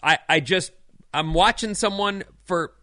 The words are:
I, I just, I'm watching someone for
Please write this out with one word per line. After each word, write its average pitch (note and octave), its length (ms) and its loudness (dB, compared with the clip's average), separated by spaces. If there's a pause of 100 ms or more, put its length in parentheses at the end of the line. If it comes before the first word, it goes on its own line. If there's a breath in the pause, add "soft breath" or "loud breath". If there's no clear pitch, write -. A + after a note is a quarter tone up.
I, D3+ 180 2 (100)
I D#3+ 100 4
just, D#3+ 320 -2 (420)
I'm D#3 200 -2
watching G#3 400 2
someone G3+ 500 -2 (220)
for E3+ 380 -4